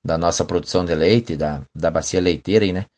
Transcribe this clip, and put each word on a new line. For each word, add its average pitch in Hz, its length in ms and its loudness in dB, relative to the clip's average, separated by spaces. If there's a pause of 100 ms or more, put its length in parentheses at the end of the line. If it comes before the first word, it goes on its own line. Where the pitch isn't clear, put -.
da 82 160 -2
nossa 85 280 0
produção 90 400 -2
de 85 100 0
leite, 90 400 2
da, 73 260 -4 (140)
da 82 160 -2
bacia 82 300 -2
leiteira 90 420 2
aí, 95 80 0
né? 92 140 -4 (120)